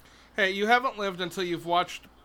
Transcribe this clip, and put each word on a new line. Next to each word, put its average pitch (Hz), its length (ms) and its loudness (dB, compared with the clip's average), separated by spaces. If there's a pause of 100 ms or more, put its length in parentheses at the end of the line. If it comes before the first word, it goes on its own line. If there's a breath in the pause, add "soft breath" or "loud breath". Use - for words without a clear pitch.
(360 loud breath)
Hey, 190 140 2
you 196 160 -2
haven't 247 320 2
lived 196 220 -4
until 180 240 -4
you've 165 220 -4
watched 170 380 0 (200)